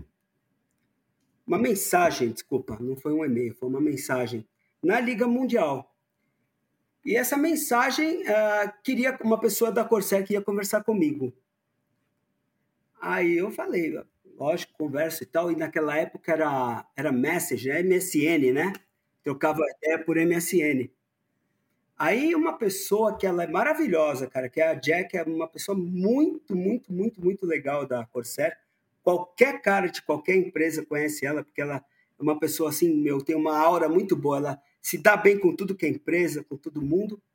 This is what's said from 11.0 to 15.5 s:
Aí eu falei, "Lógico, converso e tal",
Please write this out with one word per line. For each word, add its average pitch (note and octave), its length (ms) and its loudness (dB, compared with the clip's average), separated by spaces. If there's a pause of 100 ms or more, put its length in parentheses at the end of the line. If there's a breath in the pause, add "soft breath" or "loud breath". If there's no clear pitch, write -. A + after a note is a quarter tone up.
Aí F3 360 0
eu F#3+ 140 0
falei, G3 500 -4 (360)
"Lógico, D3+ 380 -2
converso D#3 500 -4
e - 20 -18
tal", E3+ 240 0